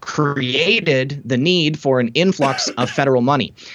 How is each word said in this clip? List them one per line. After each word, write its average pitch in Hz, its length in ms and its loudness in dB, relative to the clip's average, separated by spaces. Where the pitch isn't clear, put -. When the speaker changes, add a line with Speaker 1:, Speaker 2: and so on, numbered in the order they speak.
Speaker 1:
created 143 1200 0
the 123 120 -2
need 156 400 2
for 135 220 2
an 120 160 0
influx 147 540 0
of 123 120 -2
Speaker 2:
<coughs> - 80 -6
Speaker 1:
federal 135 220 2
money. 123 320 0